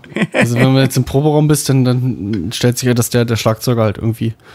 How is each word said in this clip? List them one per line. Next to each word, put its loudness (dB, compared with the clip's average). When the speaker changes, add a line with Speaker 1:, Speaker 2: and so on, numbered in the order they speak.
Speaker 1:
<laughs> -8
Speaker 2:
Also 0
wenn 4
man 4
jetzt 0
im 0
Proberaum 2
bist, 0
dann, 2
dann -2
stellt 0
sich -2
ja, 2
dass -2
der, 2
der -2
Schlagzeuger 0
halt 0
irgendwie, -4